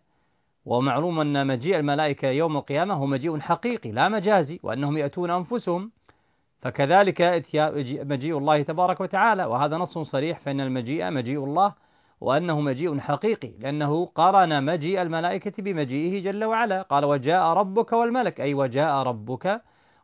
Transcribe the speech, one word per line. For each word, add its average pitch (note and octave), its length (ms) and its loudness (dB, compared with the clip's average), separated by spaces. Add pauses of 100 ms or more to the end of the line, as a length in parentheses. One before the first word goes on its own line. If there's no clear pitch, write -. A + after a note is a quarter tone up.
(680)
ومعلوم C#3 520 0
أن C#3+ 280 0
مجيء C3+ 320 0
الملائكة C#3+ 480 0
يوم D3+ 300 0
القيامة D#3 360 -2
هو C#3 120 -2
مجيء C#3 340 -2
حقيقي G3+ 520 -4
لا C3+ 180 2
مجازي، F#3 540 0
وأنهم C#3 340 -2
يأتون E3 340 -4
أنفسهم، F3+ 600 -4 (680)
فكذلك E3 640 2
إتيا-، D3+ 800 0
مجيء C#3+ 340 -4
الله D3 240 2
تبارك F3+ 400 0
وتعالى، F#3+ 440 2
وهذا C#3+ 320 0
نص F3 200 -4
صريح، D3+ 420 -4
فإن C#3 220 -4
المجيء B2+ 500 -4
مجيء C3+ 320 -4
الله، E3 300 2 (480)
وأنه D3+ 400 0
مجيء C#3+ 380 -2
حقيقي، D3 600 -4
لأنه D3 460 -2
قرن E3 580 4
مجيء E3+ 380 -2
الملائكة F3 600 -4
بمجيئه E3+ 600 -2
جل G3+ 200 -4
وعلا، A3 380 0
قال: C#3+ 240 2
"وجاء D#3 480 2
ربك G3+ 400 0
والملك"، A#3 480 0
أي: C#3 120 0
"وجاء C#3 500 2
ربك B2+ 580 -4 (420)